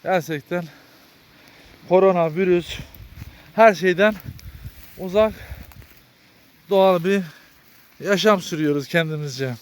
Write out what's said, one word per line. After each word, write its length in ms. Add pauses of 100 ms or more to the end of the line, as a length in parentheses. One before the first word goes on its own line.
Gerçekten 600 (1300)
korona, 460
virüs, 440 (760)
her 180
şeyden 420 (840)
uzak 360 (1400)
doğal 340
bir 200 (760)
yaşam 420
sürüyoruz 460
kendimizce. 760